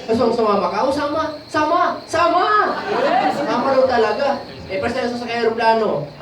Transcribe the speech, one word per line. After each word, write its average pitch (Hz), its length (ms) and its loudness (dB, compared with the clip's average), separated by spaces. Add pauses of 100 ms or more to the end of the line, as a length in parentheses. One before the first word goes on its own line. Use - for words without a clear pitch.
"Gusto 226 240 2
mong 240 80 0
sumama 196 320 2
ka?" 214 160 0
"Oh, 277 80 0
sama! 302 400 -2 (160)
Sama! 320 560 0
Sama!" 349 400 2 (880)
Sama 262 400 -2
daw 254 80 4
talaga. 233 560 2 (320)
Eh, 190 80 -4
first 240 160 -2
time 240 160 -2
sasakay 240 240 -6
ng 226 160 2
eroplano. 226 560 0 (140)